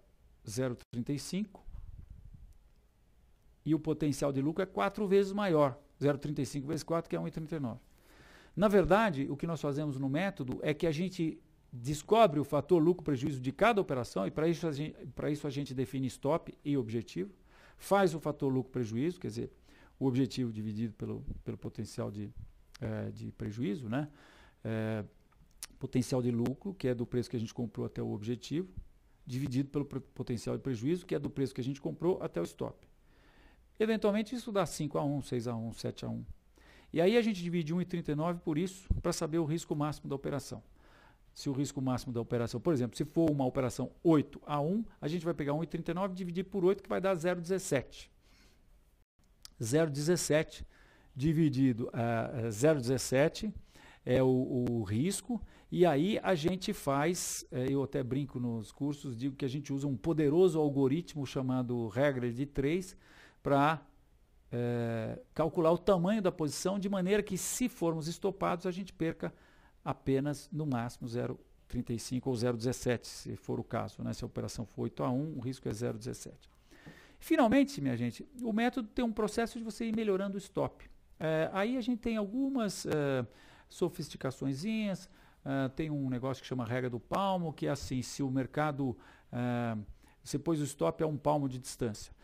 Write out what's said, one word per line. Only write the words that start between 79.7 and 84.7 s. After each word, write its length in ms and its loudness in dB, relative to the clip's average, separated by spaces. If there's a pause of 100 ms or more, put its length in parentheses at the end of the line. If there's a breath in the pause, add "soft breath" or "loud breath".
ir 100 -2
melhorando 400 0
o 20 -6
stop. 520 -4 (300)
Eh, 340 2
aí 240 0
a 40 0
gente 180 0
tem 180 -2
algumas, 680 0
eh, 400 2 (440 loud breath)
sofisticaçõezinhas, 1400 -4 (360 soft breath)